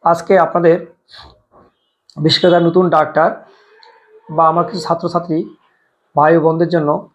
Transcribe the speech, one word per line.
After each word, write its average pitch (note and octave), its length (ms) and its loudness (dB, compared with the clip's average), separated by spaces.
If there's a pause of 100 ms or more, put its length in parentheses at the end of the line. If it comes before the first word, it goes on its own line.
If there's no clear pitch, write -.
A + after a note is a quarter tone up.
আজকে E3+ 360 -2
আপনাদের, E3+ 380 2 (1400)
বিশেষ D3+ 240 0
করে F3+ 100 4
যারা F3 140 4
নতুন F3 240 2
ডাক্তার D#3 400 0 (1000)
বা D#3 180 -2
আমার E3 180 0
কিছু F3+ 160 -10
ছাত্রছাত্রী E3+ 560 -4 (800)
ভাই D3+ 220 2
ও - 40 4
বোনদের D#3+ 280 0
জন্য D#3+ 460 -2